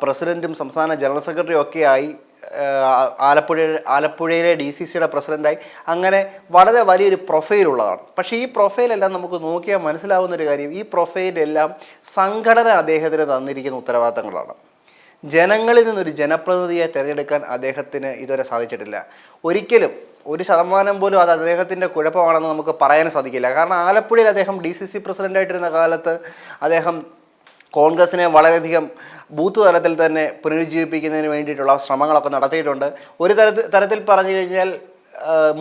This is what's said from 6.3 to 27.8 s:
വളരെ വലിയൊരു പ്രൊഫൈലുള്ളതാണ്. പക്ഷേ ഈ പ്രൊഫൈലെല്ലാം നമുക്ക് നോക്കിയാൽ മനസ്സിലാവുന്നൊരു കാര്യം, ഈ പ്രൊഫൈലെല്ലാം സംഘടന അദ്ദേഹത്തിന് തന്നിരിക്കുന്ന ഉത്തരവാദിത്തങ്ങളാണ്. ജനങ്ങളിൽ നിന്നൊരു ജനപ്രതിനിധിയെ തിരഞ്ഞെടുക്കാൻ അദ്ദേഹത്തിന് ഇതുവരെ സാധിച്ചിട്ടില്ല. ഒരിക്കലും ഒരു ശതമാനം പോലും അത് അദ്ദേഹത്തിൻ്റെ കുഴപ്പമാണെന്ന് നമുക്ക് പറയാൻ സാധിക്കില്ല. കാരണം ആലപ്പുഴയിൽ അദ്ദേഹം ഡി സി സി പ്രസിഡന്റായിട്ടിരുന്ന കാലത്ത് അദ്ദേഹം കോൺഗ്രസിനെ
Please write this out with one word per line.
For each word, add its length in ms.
വളരെ 340
വലിയൊരു 280
പ്രൊഫൈലുള്ളതാണ്. 720
പക്ഷേ 240
ഈ 20
പ്രൊഫൈലെല്ലാം 600
നമുക്ക് 300
നോക്കിയാൽ 400
മനസ്സിലാവുന്നൊരു 640
കാര്യം, 280
ഈ 40
പ്രൊഫൈലെല്ലാം 800
സംഘടന 520
അദ്ദേഹത്തിന് 500
തന്നിരിക്കുന്ന 500
ഉത്തരവാദിത്തങ്ങളാണ്. 720
ജനങ്ങളിൽ 540
നിന്നൊരു 320
ജനപ്രതിനിധിയെ 720
തിരഞ്ഞെടുക്കാൻ 460
അദ്ദേഹത്തിന് 560
ഇതുവരെ 260
സാധിച്ചിട്ടില്ല. 460
ഒരിക്കലും 440
ഒരു 160
ശതമാനം 540
പോലും 200
അത് 140
അദ്ദേഹത്തിൻ്റെ 580
കുഴപ്പമാണെന്ന് 600
നമുക്ക് 180
പറയാൻ 240
സാധിക്കില്ല. 320
കാരണം 280
ആലപ്പുഴയിൽ 460
അദ്ദേഹം 320
ഡി 140
സി 140
സി 120
പ്രസിഡന്റായിട്ടിരുന്ന 640
കാലത്ത് 360
അദ്ദേഹം 300
കോൺഗ്രസിനെ 480